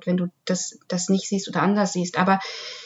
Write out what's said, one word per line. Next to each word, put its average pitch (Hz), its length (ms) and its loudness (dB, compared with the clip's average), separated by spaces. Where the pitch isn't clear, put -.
wenn 180 100 2
du 180 120 0
das, - 340 -4
das 180 200 -2
nicht 190 200 2
siehst 196 200 -2
oder 170 120 0
anders 196 320 4
siehst. 175 260 -2
Aber 190 200 4